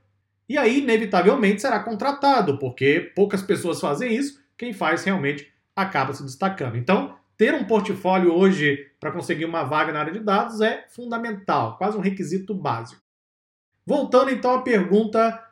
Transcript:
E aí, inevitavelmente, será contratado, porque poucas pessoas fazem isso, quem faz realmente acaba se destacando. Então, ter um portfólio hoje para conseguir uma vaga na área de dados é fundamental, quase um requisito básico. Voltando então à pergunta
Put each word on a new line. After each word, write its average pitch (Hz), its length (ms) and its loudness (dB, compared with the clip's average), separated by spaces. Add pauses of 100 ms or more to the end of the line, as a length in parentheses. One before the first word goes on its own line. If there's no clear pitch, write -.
(460)
E 285 120 -2
aí, 262 220 4
inevitavelmente, 220 840 2
será 233 180 0
contratado, 240 800 0
porque 139 580 0
poucas 202 240 2
pessoas 165 400 -2
fazem 214 340 -2
isso, 277 240 -4 (200)
quem 240 160 -8
faz 165 280 -2
realmente 147 480 -2 (240)
acaba 147 380 -2
se 139 100 -10
destacando. 135 540 -4
Então, 190 400 0 (180)
ter 254 200 2
um 254 100 -2
portfólio 190 640 2
hoje 156 600 2 (100)
para 156 100 -6
conseguir 165 360 -4
uma 165 180 -4
vaga 151 260 0
na 151 100 -4
área 151 120 -4
de 214 80 -10
dados 214 400 -2
é 226 300 0
fundamental, 214 880 -4
quase 208 180 -2
um 196 60 -4
requisito 190 500 -4
básico. 127 480 -6 (840)
Voltando 269 440 2
então 247 240 0
à 247 60 0
pergunta 226 920 2